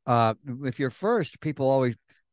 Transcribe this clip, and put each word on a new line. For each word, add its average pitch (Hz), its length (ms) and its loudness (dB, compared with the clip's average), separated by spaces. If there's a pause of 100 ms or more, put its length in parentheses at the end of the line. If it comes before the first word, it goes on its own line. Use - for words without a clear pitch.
Uh, 117 280 4 (280)
if 131 160 -6
you're 135 120 -2
first, 202 500 -4
people 143 280 -2
always, 131 280 2 (360)